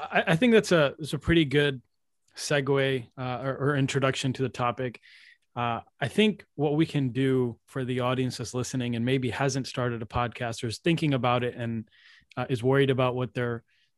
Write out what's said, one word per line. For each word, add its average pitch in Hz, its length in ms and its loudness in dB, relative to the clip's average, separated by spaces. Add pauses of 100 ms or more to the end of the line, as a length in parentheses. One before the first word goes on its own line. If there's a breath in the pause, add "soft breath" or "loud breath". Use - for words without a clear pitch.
(120)
I, 208 160 2
I 170 80 4
think 233 180 4
that's 214 180 6
a, 151 280 4
that's 151 140 -8
a 156 40 -4
pretty 165 260 4
good 143 380 2 (560)
segue, 135 720 0 (100)
uh, 127 260 -6
or, 135 140 -4
or 143 180 0
introduction 135 580 0
to 131 100 -4
the 120 60 -2
topic. 120 520 -4 (540 soft breath)
Uh, 117 260 -4 (180)
I 143 80 -2
think 208 380 0 (100)
what 147 200 0
we 160 100 2
can 139 240 -2
do 127 560 0
for 131 180 -8
the 123 180 -4
audience 127 360 -2
that's - 160 -10
listening 123 420 -4
and 117 80 -2
maybe 127 280 0
hasn't 135 360 -2
started 120 340 -4
a 113 40 -8
podcast 120 580 -4
or 120 40 -4
is 110 100 -6
thinking 160 380 0
about 123 280 2
it 123 120 -4
and, 117 340 -6 (480 soft breath)
uh, 127 100 -4
is 117 160 -2
worried 135 280 4
about 127 240 0
what 127 180 -6
their, 120 300 -4 (340)